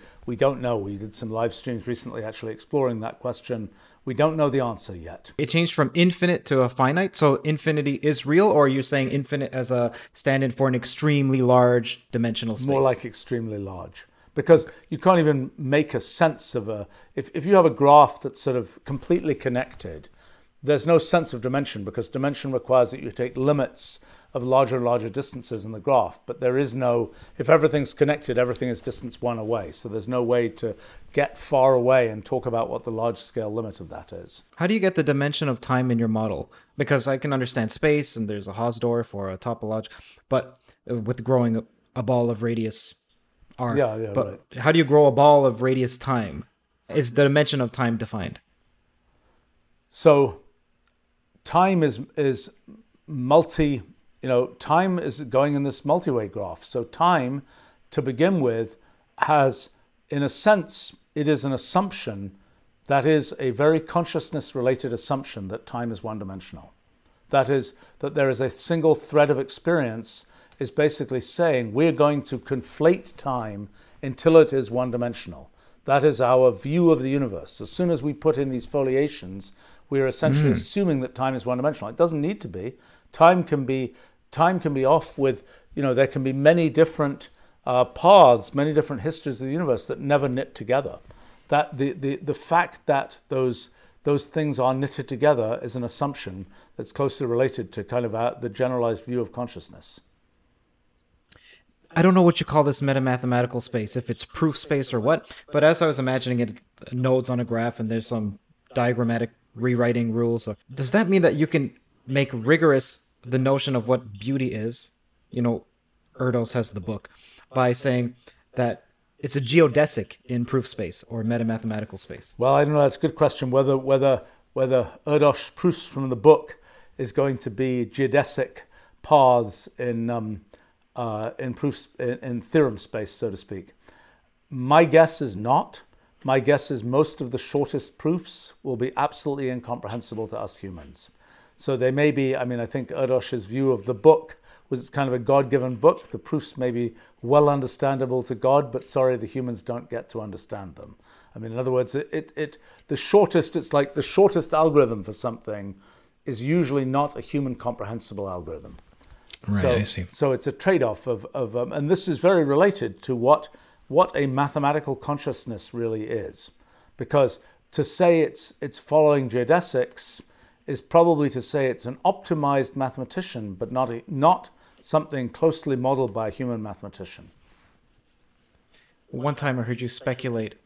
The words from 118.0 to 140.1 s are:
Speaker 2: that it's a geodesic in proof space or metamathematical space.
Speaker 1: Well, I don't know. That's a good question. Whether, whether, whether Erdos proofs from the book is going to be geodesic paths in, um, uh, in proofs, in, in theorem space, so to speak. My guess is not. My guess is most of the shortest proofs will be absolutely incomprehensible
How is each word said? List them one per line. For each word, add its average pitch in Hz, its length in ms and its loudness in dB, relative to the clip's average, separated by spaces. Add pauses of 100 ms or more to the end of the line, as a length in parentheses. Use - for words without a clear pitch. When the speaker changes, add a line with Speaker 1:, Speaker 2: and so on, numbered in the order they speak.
Speaker 2:
that 120 300 -2 (340)
it's 139 160 -8
a 143 60 0
geodesic 139 840 2
in 120 200 -4
proof 123 240 -2
space - 400 -10
or 113 160 -8
metamathematical 113 720 -4
space. - 400 -18
Speaker 1:
Well, 131 160 4
I 147 100 6
don't 151 100 0
know. 147 80 6
That's 135 140 2
a - 40 -20
good - 160 -2
question. - 340 0
Whether, 135 260 4
whether, 135 460 2 (300)
whether 127 360 2 (180)
Erdos 147 480 2
proofs - 320 0
from 135 220 -6
the 123 80 -2
book 143 420 4 (400)
is 123 120 -6
going 139 280 0
to - 120 -10
be 123 400 -2
geodesic 135 680 -2 (440)
paths 127 640 4 (100)
in, 117 300 -4
um, 110 340 -6 (540)
uh, 113 420 -6
in 127 160 -6
proofs, - 340 -6 (100)
in, 123 200 -4
in 123 220 -8
theorem 135 380 2
space, 107 320 -8
so 117 200 -6
to 95 60 -10
speak. - 360 -16 (760)
My 139 360 4
guess 156 360 6
is 117 160 -6
not. 123 460 -2 (420)
My 135 160 2
guess 143 300 2
is 123 120 -4
most 135 380 0
of 127 100 -6
the 123 80 -6
shortest - 580 -4
proofs - 640 -6
will 127 140 -6
be 127 200 -4
absolutely 139 540 -4
incomprehensible 117 800 -8